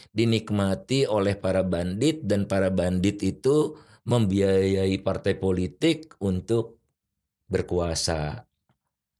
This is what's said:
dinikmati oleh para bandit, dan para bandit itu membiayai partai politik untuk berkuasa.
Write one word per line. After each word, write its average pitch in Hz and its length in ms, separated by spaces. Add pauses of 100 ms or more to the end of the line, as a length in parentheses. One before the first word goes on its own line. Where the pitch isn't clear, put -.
(120)
dinikmati 107 960
oleh 101 320
para 92 240
bandit, 92 580
dan 101 220
para 95 240
bandit 92 560
itu 139 560 (240)
membiayai 95 960
partai 95 400
politik 95 800
untuk 98 640 (640)
berkuasa. 85 960 (760)